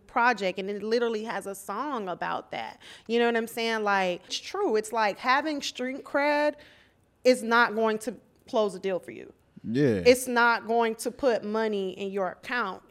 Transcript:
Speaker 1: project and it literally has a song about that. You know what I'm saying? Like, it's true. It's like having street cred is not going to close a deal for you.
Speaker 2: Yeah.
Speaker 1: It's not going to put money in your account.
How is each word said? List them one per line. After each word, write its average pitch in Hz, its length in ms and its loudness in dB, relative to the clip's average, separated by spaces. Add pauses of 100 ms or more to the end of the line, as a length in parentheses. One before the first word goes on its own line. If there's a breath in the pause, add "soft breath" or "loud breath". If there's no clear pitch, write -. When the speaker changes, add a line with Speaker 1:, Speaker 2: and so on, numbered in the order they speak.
Speaker 1:
project 202 520 0
and 196 120 -6
it 208 120 -8
literally 226 420 0
has 180 220 -8
a 196 80 -8
song 220 540 -6
about 170 440 -6
that. - 280 -10 (260 loud breath)
You 233 120 2
know 240 80 4
what 233 100 2
I'm 226 100 0
saying? 226 360 -4
Like, 190 440 0
it's - 120 -8
true. 370 380 -2
It's 220 160 -2
like 214 260 0
having 285 440 0
street 262 420 -8
cred 294 500 0 (680 loud breath)
is 247 180 6
not 226 320 4
going 220 240 2
to 214 160 -8 (340)
close 214 260 2
a 185 40 -12
deal 190 220 -2
for - 100 -14
you. - 220 -16 (320)
Speaker 2:
Yeah. 113 420 2
Speaker 1:
It's 254 220 6
not 233 400 2
going 226 280 2
to 240 140 -6
put 240 340 0
money 208 460 -2
in 196 220 -8
your 190 160 -2
account. 226 640 -8